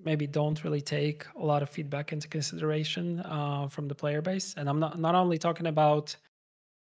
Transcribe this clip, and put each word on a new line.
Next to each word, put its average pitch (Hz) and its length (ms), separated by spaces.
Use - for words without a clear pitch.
maybe 151 240
don't 151 380
really 151 160
take 147 440
a 196 80
lot 147 180
of 143 60
feedback 143 420
into 151 160
consideration, 156 960
uh, 143 480
from 147 180
the 143 80
player 147 260
base. 190 360
And 143 100
I'm 147 140
not, 160 180
not 165 160
only 180 220
talking 170 300
about, 151 460